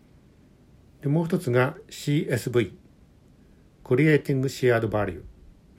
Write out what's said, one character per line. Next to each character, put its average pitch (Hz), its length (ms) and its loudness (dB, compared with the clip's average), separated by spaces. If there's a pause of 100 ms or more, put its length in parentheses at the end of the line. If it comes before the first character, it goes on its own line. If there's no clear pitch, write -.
(1000)
で、 139 80 -6
も 156 140 2
う - 20 -2
一 180 160 -2
つ 127 100 -4
が、 123 260 2 (140)
シ - 280 -2
ー 165 140 -2
エ 123 60 0
ス 120 100 -6
ブ 120 140 2
イ。 95 140 -6 (1080)
ク 127 120 2
リ 147 100 4
エ 156 80 6
イ 139 60 4
テ - 120 -4
ィ 139 40 0
ン 131 40 -2
グ 135 80 -2
シ 127 200 0
ェ 120 80 6
ア - 20 2
ー - 20 2
ド 113 60 -2
バ 104 180 -2
リ 92 100 -6
ュ - 20 -12
ー。 - 20 -14
ま - 60 -18 (540)